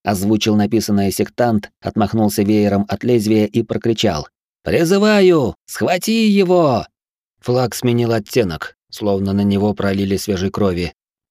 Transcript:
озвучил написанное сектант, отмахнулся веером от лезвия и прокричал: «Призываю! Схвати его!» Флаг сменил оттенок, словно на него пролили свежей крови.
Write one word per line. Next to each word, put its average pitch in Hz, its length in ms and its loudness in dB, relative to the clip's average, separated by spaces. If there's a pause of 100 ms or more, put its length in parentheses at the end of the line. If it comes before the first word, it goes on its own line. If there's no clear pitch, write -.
озвучил 104 520 0
написанное 104 540 0
сектант, 107 600 -2 (120)
отмахнулся 107 600 0
веером 101 460 2
от - 160 -6
лезвия 110 420 2
и 117 160 -2
прокричал: 107 680 -2 (340)
«Призываю! 180 920 2 (120)
Схвати 185 600 -2
его!» 180 600 2 (540)
Флаг 123 340 -2
сменил 120 380 0
оттенок, 104 640 -4 (140)
словно 98 440 -2
на 101 80 0
него 101 320 0
пролили 98 420 -2
свежей 95 340 -4
крови. 90 440 -2 (360)